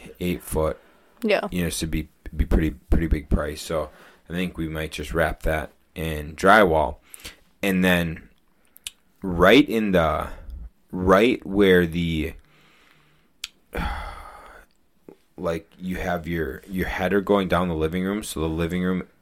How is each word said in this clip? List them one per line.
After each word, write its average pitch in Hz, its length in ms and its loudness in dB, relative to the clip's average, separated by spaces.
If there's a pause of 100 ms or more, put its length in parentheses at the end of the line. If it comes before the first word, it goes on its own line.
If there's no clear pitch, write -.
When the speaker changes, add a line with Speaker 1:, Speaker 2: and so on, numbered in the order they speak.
(200)
Speaker 1:
eight 90 220 -4
foot. - 360 -4 (440)
Speaker 2:
Yeah. 202 300 0
Speaker 1:
You 90 120 -2
know, 82 60 -2
so - 140 -6
it'd 80 80 -6
be, 78 160 -4 (280)
be 78 80 6
pretty, 80 260 2
pretty - 360 0
big 76 240 -2
price. 76 320 -2
So 78 280 -4 (380)
I 80 40 -12
think 90 260 -4
we 80 100 -4
might 78 220 -8
just - 240 -8
wrap 80 300 -2
that 78 260 -2 (240)
in 78 400 -8
drywall, 87 640 6 (680)
and 95 220 0
then 87 440 0 (920)
right 95 460 6
in 107 240 0
the, 78 380 0 (600)
right 92 560 2
where 95 400 4
the, 82 480 -4 (1400)
<sighs> - 100 -4 (1500)
like, 85 420 -6
you 92 180 -8
have 87 320 -6
your, 80 400 -6
your 92 180 -4
header 95 340 0
going 98 280 0
down 90 200 0
the 85 60 -2
living 80 300 -2
room, 101 180 -4
so - 180 -8
the 80 80 -2
living 85 340 -2
room 92 220 -2 (160)